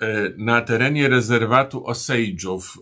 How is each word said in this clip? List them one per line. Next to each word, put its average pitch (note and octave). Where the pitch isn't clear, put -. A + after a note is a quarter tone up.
e, G#2+
na A#2
terenie C3
rezerwatu A#2+
Osage'ów G2